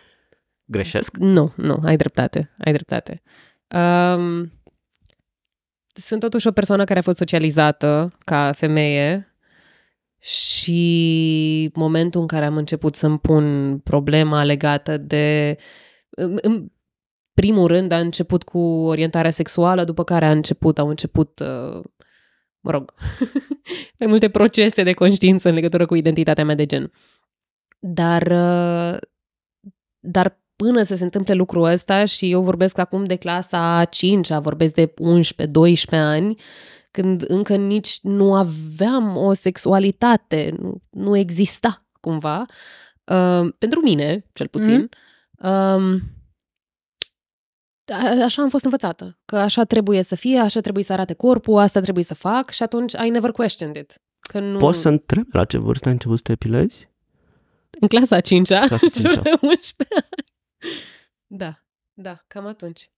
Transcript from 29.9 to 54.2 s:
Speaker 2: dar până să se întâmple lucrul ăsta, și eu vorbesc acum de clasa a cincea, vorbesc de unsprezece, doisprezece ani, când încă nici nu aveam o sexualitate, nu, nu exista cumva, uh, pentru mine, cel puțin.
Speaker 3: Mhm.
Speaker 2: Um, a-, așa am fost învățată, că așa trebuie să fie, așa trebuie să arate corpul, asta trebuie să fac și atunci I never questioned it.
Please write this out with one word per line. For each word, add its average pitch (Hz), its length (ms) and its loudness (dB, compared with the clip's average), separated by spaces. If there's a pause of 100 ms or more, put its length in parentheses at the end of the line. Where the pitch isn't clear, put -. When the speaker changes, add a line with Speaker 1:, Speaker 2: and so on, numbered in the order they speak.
Speaker 2:
dar 185 400 -2 (160)
până 233 260 2
să 196 120 -2
se 180 100 -4
întâmple 190 300 -2
lucrul 180 300 2
ăsta, 190 400 2
și 190 260 -2
eu 180 120 2
vorbesc 185 360 0
acum 185 260 -2
de 185 120 -2
clasa 175 640 -2
a 170 60 4
cincea, 175 560 0
vorbesc 156 340 -2
de 160 240 2
unsprezece, 165 600 2
doisprezece 160 500 4
ani, 185 320 -2 (500)
când 185 380 -2
încă 202 280 0
nici 202 460 -2
nu 196 320 2
aveam 185 800 -2
o 196 160 2
sexualitate, 196 1300 0
nu, 185 320 -10
nu 202 260 -2
exista 190 680 -2 (140)
cumva, 160 440 -6 (600)
uh, 180 540 2
pentru 262 220 0
mine, 170 520 0
cel - 160 -8
puțin. 226 400 2 (500)
Speaker 3:
Mhm. 185 100 -4
Speaker 2:
Um, 190 540 2 (1900)
a-, 240 320 0
așa 247 180 -2
am 277 60 0
fost 277 160 -2
învățată, 185 600 -6
că - 120 -8
așa 208 280 0
trebuie 202 380 0
să 180 120 -6
fie, 254 240 0
așa 220 220 0
trebuie 196 240 -4
să - 80 -6
arate 185 220 -4
corpul, 233 440 2
asta 202 220 4
trebuie 180 240 -2
să 156 100 -10
fac 240 360 -4
și - 120 -8
atunci 233 300 -4 (120)
I 233 40 0
never 233 220 0
questioned 170 460 -4
it. 143 180 -18 (260)